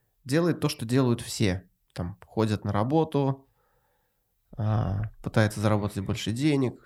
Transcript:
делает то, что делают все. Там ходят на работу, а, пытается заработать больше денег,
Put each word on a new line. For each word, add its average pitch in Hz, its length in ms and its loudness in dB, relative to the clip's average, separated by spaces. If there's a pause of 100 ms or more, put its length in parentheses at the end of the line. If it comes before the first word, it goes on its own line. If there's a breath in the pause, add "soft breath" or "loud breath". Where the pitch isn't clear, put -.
(240 soft breath)
делает 165 340 2
то, 147 100 -2
что - 160 -6
делают 123 360 2
все. 95 440 -2 (280)
Там 90 340 -8
ходят 107 380 0
на 104 80 -4
работу, 139 720 0 (1120)
а, 107 560 -2 (100)
пытается 104 380 0
заработать 104 440 0
больше 98 280 -4
денег, 135 540 0